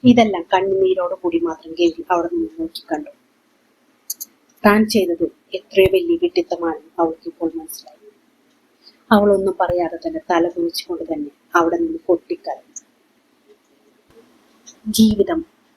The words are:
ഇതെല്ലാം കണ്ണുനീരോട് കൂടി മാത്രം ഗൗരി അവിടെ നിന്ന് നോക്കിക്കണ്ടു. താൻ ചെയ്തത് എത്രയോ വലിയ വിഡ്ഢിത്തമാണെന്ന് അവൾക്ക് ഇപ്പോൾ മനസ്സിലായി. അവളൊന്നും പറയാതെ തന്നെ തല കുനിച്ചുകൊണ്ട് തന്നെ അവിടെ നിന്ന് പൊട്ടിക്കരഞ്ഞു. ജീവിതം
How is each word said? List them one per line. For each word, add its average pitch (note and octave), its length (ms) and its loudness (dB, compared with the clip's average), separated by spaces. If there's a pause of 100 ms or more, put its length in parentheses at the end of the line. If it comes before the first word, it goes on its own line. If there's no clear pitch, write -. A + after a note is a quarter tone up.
ഇതെല്ലാം A3 500 4
കണ്ണുനീരോട് F#3 600 0
കൂടി E3+ 240 -2
മാത്രം E3 320 -6
ഗൗരി F3 400 0
അവിടെ F3+ 220 0
നിന്ന് E4 160 -4 (120)
നോക്കിക്കണ്ടു. D4+ 500 -8 (1500)
താൻ G#3+ 240 4
ചെയ്തത് F3+ 360 -2 (300)
എത്രയോ F#4+ 380 2
വലിയ E3+ 300 0
വിഡ്ഢിത്തമാണെന്ന് E3+ 760 -4
അവൾക്ക് E3 280 -4
ഇപ്പോൾ E3+ 280 -8
മനസ്സിലായി. - 440 -16 (1120)
അവളൊന്നും G3 480 4
പറയാതെ F3 360 -2
തന്നെ D#4+ 240 -8 (100)
തല E4+ 180 2
കുനിച്ചുകൊണ്ട് E4+ 560 -6
തന്നെ D3+ 260 -8 (240)
അവിടെ E3+ 220 2
നിന്ന് E3 300 -4
പൊട്ടിക്കരഞ്ഞു. - 760 -6 (2000)
ജീവിതം G#3+ 560 2 (320)